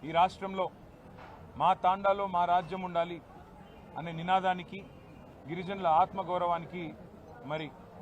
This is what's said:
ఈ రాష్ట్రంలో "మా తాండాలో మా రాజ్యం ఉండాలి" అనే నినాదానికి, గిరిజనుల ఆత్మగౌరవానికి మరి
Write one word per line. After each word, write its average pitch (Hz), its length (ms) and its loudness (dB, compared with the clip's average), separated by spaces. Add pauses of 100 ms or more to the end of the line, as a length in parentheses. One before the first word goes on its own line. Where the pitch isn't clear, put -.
ఈ 151 80 -8
రాష్ట్రంలో 175 580 2 (880)
"మా 165 160 4
తాండాలో 196 540 2
మా 175 180 2
రాజ్యం 180 360 0
ఉండాలి" 170 400 -2 (760)
అనే 165 140 -8
నినాదానికి, 180 720 0 (640)
గిరిజనుల 180 380 -4
ఆత్మగౌరవానికి 175 1040 2 (520)
మరి 151 260 -6 (300)